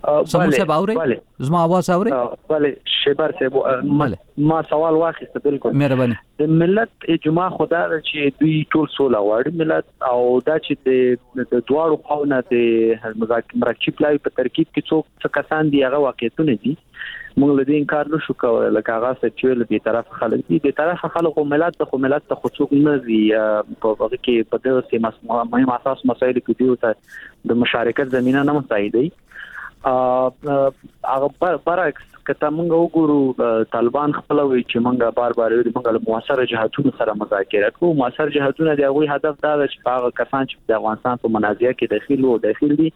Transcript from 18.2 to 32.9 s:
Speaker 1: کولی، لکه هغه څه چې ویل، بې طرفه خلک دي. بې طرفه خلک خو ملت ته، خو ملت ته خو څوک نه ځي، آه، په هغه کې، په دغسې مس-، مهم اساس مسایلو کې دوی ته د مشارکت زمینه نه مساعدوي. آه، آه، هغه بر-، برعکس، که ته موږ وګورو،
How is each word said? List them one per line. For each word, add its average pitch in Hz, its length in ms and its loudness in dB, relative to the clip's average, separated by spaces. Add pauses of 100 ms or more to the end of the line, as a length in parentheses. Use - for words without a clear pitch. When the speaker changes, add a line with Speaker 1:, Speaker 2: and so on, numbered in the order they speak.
Speaker 1:
کولی، 113 460 0
لکه 113 180 -4
هغه 123 240 -2
څه 120 60 -2 (100)
چې - 80 -4
ویل، 127 180 2
بې 107 220 -2
طرفه 113 380 -4
خلک 123 160 0 (100)
دي. 165 100 2
بې 143 120 0 (100)
طرفه 165 260 -2
خلک 170 320 -2
خو 151 40 0
ملت 156 360 0
ته، 151 60 -2
خو 143 120 -6
ملت 135 320 -2
ته 147 60 -2
خو - 120 -8 (100)
څوک 143 160 0
نه 147 240 4
ځي، 113 240 0 (220)
آه، 107 200 0 (180)
په 110 200 0
هغه 110 240 -2
کې، 123 100 2 (160)
په 117 60 -2
دغسې 127 400 -2 (100)
مس-، - 160 -10 (300)
مهم 127 160 2 (100)
اساس 135 260 -4
مسایلو 123 340 0
کې 117 200 -4
دوی 127 160 2
ته 113 200 -2 (520)
د 117 180 2
مشارکت 120 540 -2
زمینه 131 240 2
نه 147 160 0
مساعدوي. 113 520 -2 (720)
آه، 127 500 0 (140)
آه، 139 240 2 (340)
هغه 135 240 0 (120)
بر-، 175 260 0
برعکس، 170 340 -2 (260)
که - 60 -2
ته 151 160 -2
موږ 165 220 -2
وګورو، 156 720 2